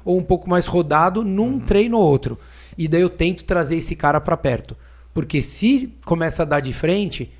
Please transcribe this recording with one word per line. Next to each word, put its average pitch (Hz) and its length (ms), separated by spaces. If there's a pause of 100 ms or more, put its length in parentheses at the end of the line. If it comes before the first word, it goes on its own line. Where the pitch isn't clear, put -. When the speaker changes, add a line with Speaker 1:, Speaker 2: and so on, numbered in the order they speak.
Speaker 1:
ou 185 140
um 180 60
pouco 180 260
mais 175 160
rodado 175 560
num 214 300
Speaker 2:
Uhum. 269 80
Speaker 1:
treino 226 360
ou 214 80
outro." 135 320 (400)
E 160 120
daí 165 140
eu 180 80
tento 180 340
trazer 170 320
esse 165 180
cara 147 260
pra 165 160
perto. - 400 (360)
Porque 151 300
se 254 520 (100)
começa 165 380
a 156 40
dar 147 120
de 131 140
frente, 170 680